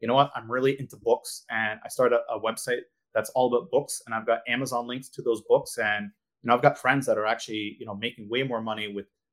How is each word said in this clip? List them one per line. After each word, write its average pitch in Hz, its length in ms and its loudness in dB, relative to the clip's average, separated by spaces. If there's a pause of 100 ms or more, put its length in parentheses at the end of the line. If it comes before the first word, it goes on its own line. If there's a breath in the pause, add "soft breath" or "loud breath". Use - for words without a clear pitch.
you 113 60 -4
know 123 80 4
what, 139 200 4
I'm 113 160 -10
really 135 280 0
into 113 180 -10
books, - 520 -2
and 110 360 -4
I - 20 -14
start 123 240 2
a, 120 80 6 (100)
a 110 100 -4
website 117 420 -4 (320)
that's 110 180 0
all 127 160 2
about 120 240 0
books, - 340 0
and 117 80 -8
I've 110 120 -4
got 117 220 2
Amazon 120 400 -2
links 127 220 -10
to - 120 -14
those 113 260 0
books, 131 300 4
and, 104 320 -2 (320)
you 120 60 -8
know, 120 80 6
I've 123 60 2
got 143 160 6
friends 135 280 2
that 107 120 2
are 107 80 0
actually, 107 540 -4
you 120 60 -12
know, 104 100 -10
making 113 340 -8
way 127 140 0
more 120 180 -2
money 107 320 -6
with 98 120 -8 (280)